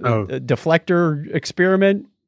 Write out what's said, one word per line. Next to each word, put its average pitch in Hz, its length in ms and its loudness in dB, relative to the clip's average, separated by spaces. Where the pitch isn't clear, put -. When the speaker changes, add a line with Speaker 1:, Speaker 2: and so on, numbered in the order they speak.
Speaker 1:
Oh. 110 200 0
Speaker 2:
uh, 131 140 -6
deflector 160 960 0
experiment 190 720 0